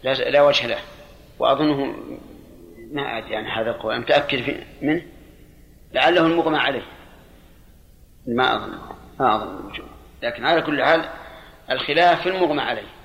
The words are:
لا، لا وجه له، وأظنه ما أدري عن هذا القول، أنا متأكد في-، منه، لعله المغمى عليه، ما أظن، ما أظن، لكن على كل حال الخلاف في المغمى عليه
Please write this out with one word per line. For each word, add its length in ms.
لا، 100
لا 120
وجه 260
له، 120
وأظنه 560
ما 240
أدري 180
عن 100
هذا 240
القول، 240
أنا 80
متأكد 400
في-، 220
منه، 200
لعله 320
المغمى 320
عليه، 280
ما 280
أظن، 160
ما 160
أظن، 360
لكن 220
على 160
كل 220
حال 260
الخلاف 500
في 80
المغمى 320
عليه 260